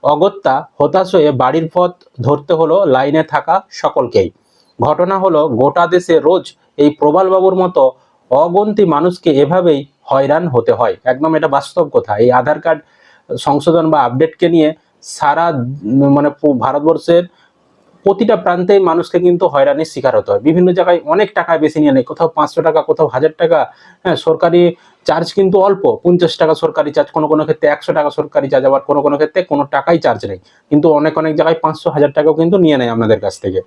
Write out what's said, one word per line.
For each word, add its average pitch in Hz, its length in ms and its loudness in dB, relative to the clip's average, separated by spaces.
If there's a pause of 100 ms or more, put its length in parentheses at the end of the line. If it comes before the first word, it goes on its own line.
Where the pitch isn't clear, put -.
অগত্যা 147 520 0 (200)
হতাশ 165 380 0
হয়ে 156 180 4
বাড়ির 139 420 -2
পথ 180 180 0 (300)
ধরতে 143 320 -2
হলো 160 220 0 (100)
লাইনে 143 380 0
থাকা 156 320 -2 (160)
সকলকেই। 107 580 -2 (500)
ঘটনা 170 380 0
হলো, 185 300 2
গোটা 139 400 0
দেশে 175 320 0
রোজ 151 260 0 (320)
এই 147 120 4 (100)
প্রবালবাবুর 185 560 2
মতো 180 280 0 (480)
অগন্তি 196 540 2
মানুষকে 170 460 -2
এভাবেই 151 480 2 (220)
হয়রান 139 460 0
হতে 123 260 0
হয়। 107 300 -2
একদম 135 320 -2
এটা 151 120 0
বাস্তব 139 420 -2
কথা। 113 280 -2
এই 117 140 2
আধার 127 280 0
কার্ড 156 200 -2 (500)
সংশোধন 160 640 0
বা 151 100 2
আপডেটকে 139 480 -2
নিয়ে 160 200 2 (320)
সারা, 151 480 -2
উম, 135 640 -2
মানে 147 160 2
পু-, 147 280 -2
ভারতবর্ষের 151 680 0 (840)
প্রতিটা 208 320 2
প্রান্তেই 180 420 0
মানুষকে 170 400 0
কিন্তু 175 280 0
হয়রানির 143 460 0
শিকার 131 220 -2
হতে 104 160 -2
হয়। 101 100 0
বিভিন্ন 170 320 2
জায়গায় 175 320 2
অনেক 185 300 0
টাকা 170 220 -2
বেশি 151 220 -2
নিয়ে 147 140 2
নেয়, 131 100 2
কোথাও - 260 -4
পাঁচশো 151 320 -4
টাকা, 160 200 2
কোথাও 151 260 0
হাজার 135 300 -2
টাকা, 165 220 2 (420)
হ্যাঁ, 175 140 -2
সরকারি 170 460 0 (440)
চার্জ 165 280 -2
কিন্তু 196 280 2
অল্প, 196 220 0 (200)
পঞ্চাশ 175 340 2
টাকা 160 180 2
সরকারি 151 360 -4
চার্জ, 143 200 -2
কোনো 156 160 -2
কোনো 151 160 0
ক্ষেত্রে 156 260 -2
একশো 147 240 -4
টাকা 151 160 -2
সরকারি 147 400 -4
চার্জ, 135 160 0
আবার 135 160 2
কোনো 147 200 -2
কোনো 143 140 0
ক্ষেত্রে 151 280 -2
কোনো 143 280 -2
টাকাই 165 280 0
চার্জ 113 260 -2
নেই, 95 140 -10 (320)
কিন্তু 151 180 2
অনেক 151 280 0
অনেক 156 180 -2
জায়গায় 160 260 0
পাঁচশো, 156 280 -4
হাজার 143 220 0
টাকাও 151 220 2
কিন্তু 165 240 0
নিয়ে 160 200 4
নেয় 120 140 -2
আপনাদের 113 280 0
কাছ 98 200 -6
থেকে। 95 280 -4